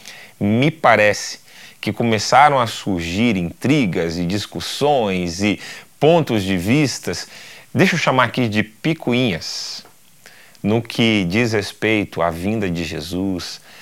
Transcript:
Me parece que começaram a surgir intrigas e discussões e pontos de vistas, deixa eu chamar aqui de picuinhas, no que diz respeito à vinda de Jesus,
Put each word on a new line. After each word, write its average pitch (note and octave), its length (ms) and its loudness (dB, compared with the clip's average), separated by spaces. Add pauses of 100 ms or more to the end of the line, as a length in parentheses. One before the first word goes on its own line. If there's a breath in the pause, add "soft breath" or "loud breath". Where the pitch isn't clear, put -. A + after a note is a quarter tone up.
(400 loud breath)
Me A#2 320 2
parece G#2+ 680 2 (420 loud breath)
que A2+ 100 -4
começaram B2 680 4
a A#2 60 2
surgir F#2+ 680 -2
intrigas F2+ 840 0
e F2 80 -2
discussões F#2+ 1160 -2
e G2+ 180 0 (400 loud breath)
pontos C#3+ 440 4
de F#2+ 120 0
vistas, A2 720 -2 (460 loud breath)
deixa F3 220 4
eu D3+ 40 -2
chamar B2+ 260 2
aqui A#2+ 220 -2
de G#2 160 0
picuinhas, - 1200 -4 (800 loud breath)
no G#2+ 180 2
que A2 440 0
diz A2 260 0
respeito G#2 680 -2
à E2+ 80 0
vinda G2 400 -4
de E2+ 140 -2
Jesus, E2+ 760 -6 (220 loud breath)